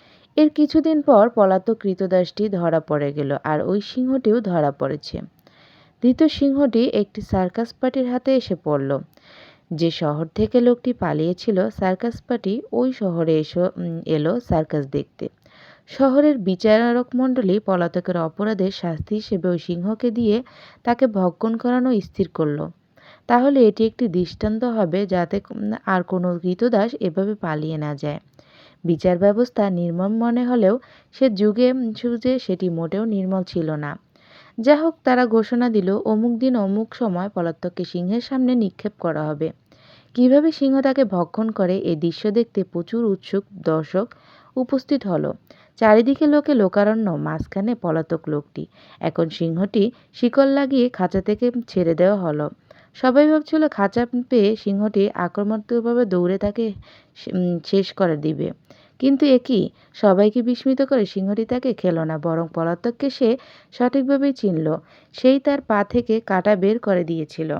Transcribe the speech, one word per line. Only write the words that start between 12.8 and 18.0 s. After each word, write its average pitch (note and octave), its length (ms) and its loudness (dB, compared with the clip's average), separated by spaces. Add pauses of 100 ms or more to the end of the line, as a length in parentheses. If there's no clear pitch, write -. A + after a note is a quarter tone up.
শহরে E3 460 0
এসো-, F3 380 -2
উম, E3+ 280 -8
এলো D#3+ 340 0
সার্কাস D#3 480 -2
দেখতে। - 420 -8 (580)
শহরের C#4 500 4
বিচারক A3+ 800 2
মণ্ডলী B3 440 2
পলাতকের F3 580 -2